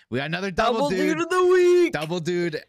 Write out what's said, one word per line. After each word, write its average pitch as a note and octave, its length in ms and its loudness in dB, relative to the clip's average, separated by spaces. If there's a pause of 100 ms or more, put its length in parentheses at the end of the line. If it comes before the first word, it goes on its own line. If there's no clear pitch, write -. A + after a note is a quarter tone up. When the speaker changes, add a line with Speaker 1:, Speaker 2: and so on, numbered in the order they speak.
Speaker 1:
We A#2 100 -4
got C#3+ 80 -6
another F3+ 220 -6
double A3 260 0
Speaker 2:
Double C#4 160 0
Speaker 1:
dude. D#4+ 260 0
Speaker 2:
dude E4 40 -2
of E4+ 80 -4
the F#4 180 2
week. F4+ 460 4
Speaker 1:
Double D#3+ 280 -4
dude E3+ 460 -4